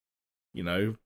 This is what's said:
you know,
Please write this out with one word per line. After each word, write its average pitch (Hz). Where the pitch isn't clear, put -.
you 92
know, 98